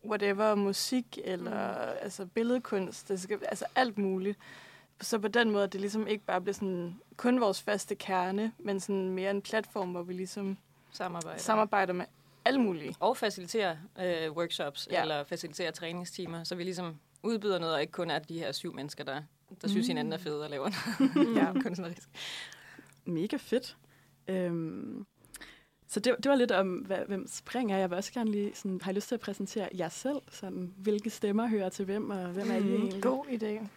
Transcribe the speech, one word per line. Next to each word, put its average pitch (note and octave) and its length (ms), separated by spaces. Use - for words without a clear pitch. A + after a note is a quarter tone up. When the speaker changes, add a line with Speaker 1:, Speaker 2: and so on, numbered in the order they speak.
Speaker 1:
whatever, G#3 500
musik G3+ 680
eller, F3 480
Speaker 2:
Mm. - 100
Speaker 1:
altså, G3 240
billedkunst, A3+ 840
det F#3+ 120
skal, G3 180
altså - 160
alt B3 220
muligt. G3 400
Så - 180
på G#3 80
den A3+ 240
måde, G3+ 120
at G3 100
det G3 80
ligesom G3+ 260
ikke G#3 180
bare F#3 160
bliver G3 120
sådan F3+ 420
kun B3 240
vores G3 200
faste G#3 340
kerne, F#3+ 640
men G3+ 200
sådan F#3+ 300
mere F#3 220
en G3+ 100
platform, G#3 500
hvor F3 120
vi F3+ 100
ligesom G3 440
Speaker 3:
Samarbejder. E3+ 480
Speaker 1:
samarbejder G#3 540
med F3+ 120
alle C4 160
mulige. E3+ 380
Speaker 3:
Og A3 180
faciliterer, F#3+ 600
øh, E3 320
workshops E3 600
Speaker 1:
Ja. F3 100
Speaker 3:
eller D3+ 220
faciliterer E3 480
træningstimer, E3+ 720
så F3+ 120
vi F3 80
ligesom F3 320
udbyder G#3 360
noget, E3 160
og C#3+ 60
ikke E3 120
kun E3+ 160
er D#3 100
de E3 200
her E3 120
syv - 220
mennesker, C#3+ 300
der, C#3 180
der - 60
synes, G#3+ 180
Speaker 1:
Mm. B3 40
Speaker 3:
hinanden D#3 240
er D#3+ 40
fede D3+ 260
og D3+ 60
laver C#3+ 200
noget A#3 220
<laughs> F#3 180
Speaker 1:
Ja. C4 60
Speaker 3:
kunstnerisk. F3+ 480
Speaker 2:
Mega F3+ 320
fedt. - 400
Øhm, F3 800
så - 120
det, A#3+ 240
det C4+ 60
var C#4 60
lidt A#3+ 160
om, F#3+ 160
hvad, F#3+ 300
hvem G3 200
Spring - 440
er. F#3+ 60
Jeg F#3+ 120
vil F3 80
også - 160
gerne A3+ 180
lige G#3 240
sådan, F#3 260
har F#3+ 100
I F#3+ 40
lyst G3+ 120
til B3 80
at A3+ 60
præsentere G3 560
jer E3+ 120
selv? C#4 280
Sådan, F#3 460
hvilke G#3 320
stemmer G#3+ 380
hører G3+ 220
til F#3+ 160
hvem, G3+ 240
og F#3+ 180
hvem G3 240
er A#3 40
I A3+ 40
Speaker 1:
Mm. G3+ 160
Speaker 2:
egentlig? G3 280
Speaker 1:
God C4 220
idé. A3 520